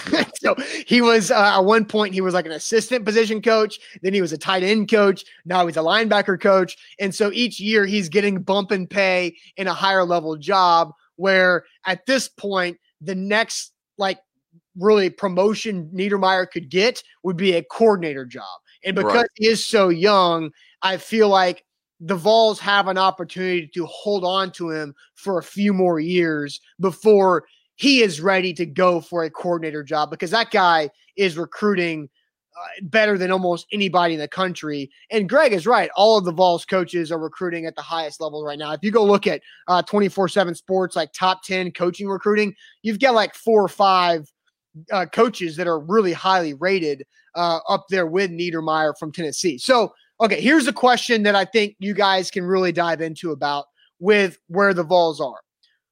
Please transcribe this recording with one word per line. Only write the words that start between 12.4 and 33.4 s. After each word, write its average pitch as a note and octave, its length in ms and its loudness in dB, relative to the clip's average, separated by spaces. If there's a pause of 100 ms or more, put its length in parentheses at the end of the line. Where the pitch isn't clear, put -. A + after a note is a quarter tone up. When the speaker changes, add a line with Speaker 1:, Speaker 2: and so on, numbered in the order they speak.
Speaker 1:
the F3+ 140 -8
next, G#3 580 -4 (260)
like, F#3+ 200 -4 (580)
really G3 340 2
promotion F#3+ 840 -2
Niedermeyer F#3+ 560 0
could D3+ 180 -10
get G3+ 360 -2 (180)
would F3+ 140 -4
be F#3 160 2
a E3 100 0
coordinator E3+ 640 0
job. A#2+ 160 -16 (420)
And F#3 120 -4
because G#3 180 0
Speaker 2:
Right. A#3 220 2
Speaker 1:
he G#3+ 100 -2
is A3 180 2
so G3 260 2
young, E3+ 600 2 (320)
I F#3+ 140 -2
feel G#3+ 320 2
like F#3 360 2 (360)
the E3+ 160 -4
Vols G#3+ 420 4
have G3+ 300 0
an F#3+ 100 -2
opportunity F3+ 760 -2
to E3+ 120 -6
hold G3+ 380 -6
on F#3+ 280 -2
to E3+ 180 -10
him D#3 220 -8 (220)
for F#3+ 240 -6
a D#3 60 -4
few G3+ 280 -2
more F3+ 280 0
years D#3+ 600 -2 (200)
before F#3+ 640 4 (320)
he C4 260 4
is E3 180 0
ready F#3 320 0
to E3+ 140 -6
go F3 340 0
for E3 240 -6
a D#3+ 60 -6
coordinator D#3+ 520 -6
job, D3+ 280 -2
because D#3+ 200 -8
that A3 200 0
guy E3+ 400 4 (260)
is F#3 220 -2
recruiting, E3+ 680 -2 (480)
uh, F3 100 -16 (160)
better G#3 340 2
than F3+ 140 -2
almost F#3 420 -2